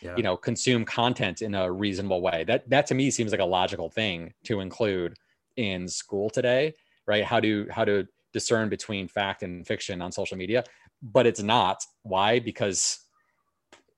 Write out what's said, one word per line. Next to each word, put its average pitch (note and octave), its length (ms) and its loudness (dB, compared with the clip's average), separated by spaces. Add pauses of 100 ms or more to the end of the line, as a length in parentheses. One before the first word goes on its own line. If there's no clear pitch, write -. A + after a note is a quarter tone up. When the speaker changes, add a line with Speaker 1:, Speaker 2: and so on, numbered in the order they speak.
Speaker 1:
Yeah. F2 140 -10
Speaker 2:
you F2+ 60 0
know, F#2 140 0
consume A#2+ 480 0
content A#2 580 -2
in G#2 120 -4
a F#2 180 0
reasonable F#2+ 480 -2
way. E2+ 240 0
That, A#2+ 240 0
that C3 200 4
to D3+ 60 2
me C3+ 160 2
seems A2+ 200 -2
like G2 100 0
a F#2+ 60 4
logical F2+ 420 0
thing F2+ 460 -4 (100)
to G#2 160 -2
include F#2+ 560 -2 (400)
in F#2+ 320 -4
school G2+ 420 -4
today, C3 440 2 (320)
right? G#2 180 2
How A2+ 160 2
to, G#2+ 300 2
how A2+ 160 0
to G2+ 200 2 (260)
discern A2 360 0
between G2 400 -6
fact G2 340 -4
and F2+ 240 -10
fiction G2 360 -6
on F2+ 100 -8
social G2 240 -6
media, G#2 280 -2 (380)
but A#2+ 240 4
it's A2 160 4
not. G#2+ 420 4 (180)
Why? G2+ 360 2
Because G#2+ 640 -2 (960)